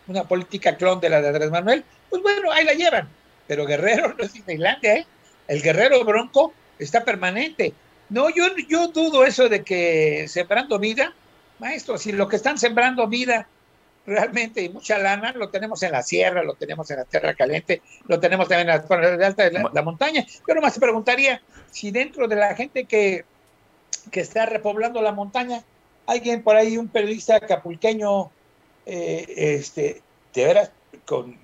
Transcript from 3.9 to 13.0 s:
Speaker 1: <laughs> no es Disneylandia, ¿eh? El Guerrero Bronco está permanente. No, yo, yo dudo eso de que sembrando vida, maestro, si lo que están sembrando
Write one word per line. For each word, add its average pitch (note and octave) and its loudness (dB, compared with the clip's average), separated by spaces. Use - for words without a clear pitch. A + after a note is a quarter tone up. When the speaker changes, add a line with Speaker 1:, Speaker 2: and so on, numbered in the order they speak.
Speaker 1:
<laughs> - -20
no A#3 -4
es G#3 -8
Disneylandia, G3+ 0
¿eh? E4 -6
El D3 -4
Guerrero A3+ 4
Bronco B3 2
está A3+ -2
permanente. G3+ -4
No, B3+ 0
yo, E4 2
yo E4+ 0
dudo D#4 4
eso B3+ 4
de G#3 -2
que D#3+ 0
sembrando G#3 -2
vida, A3+ -2
maestro, B3+ -8
si G#3+ -8
lo G3 0
que G#3 -2
están C#4+ -2
sembrando B3 2